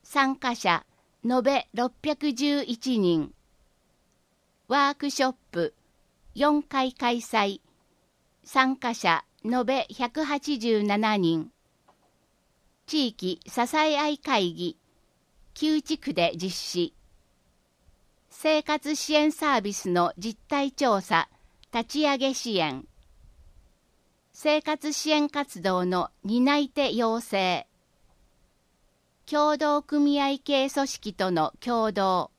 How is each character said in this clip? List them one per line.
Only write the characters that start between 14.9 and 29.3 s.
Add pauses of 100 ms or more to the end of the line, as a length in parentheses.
旧
地
区
で
実
施。 (1400)
生
活
支
援
サ
ー
ビ
ス
の
実 (120)
態
調
査、 (420)
立
ち
上
げ
支
援。 (1500)
生
活
支
援
活
動
の (140)
担
い
手
養
成。 (1600)
協